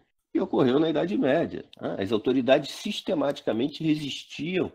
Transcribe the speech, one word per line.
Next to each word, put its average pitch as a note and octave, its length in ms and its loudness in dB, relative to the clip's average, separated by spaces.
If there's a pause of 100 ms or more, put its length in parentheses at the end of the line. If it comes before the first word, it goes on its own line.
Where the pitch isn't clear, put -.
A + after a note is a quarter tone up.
(320)
e - 60 -2
ocorreu C#3+ 400 4
na D#3+ 100 4
Idade E3 300 0
Média, C3 460 0 (160)
né? D3+ 180 -6
As G2 140 -2
autoridades C3 580 2
sistematicamente C#3+ 1120 -2
resistiam, D3+ 920 -2